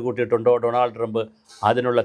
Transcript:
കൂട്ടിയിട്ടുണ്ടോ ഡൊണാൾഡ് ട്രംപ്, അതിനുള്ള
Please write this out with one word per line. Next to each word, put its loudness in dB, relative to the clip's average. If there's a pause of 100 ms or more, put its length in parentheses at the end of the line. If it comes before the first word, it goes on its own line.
കൂട്ടിയിട്ടുണ്ടോ 0 (120)
ഡൊണാൾഡ് 0
ട്രംപ്, -4 (460)
അതിനുള്ള 2